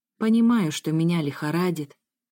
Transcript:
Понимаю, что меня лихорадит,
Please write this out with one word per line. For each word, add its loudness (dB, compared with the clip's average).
Понимаю, 2
что -6
меня 0
лихорадит, -4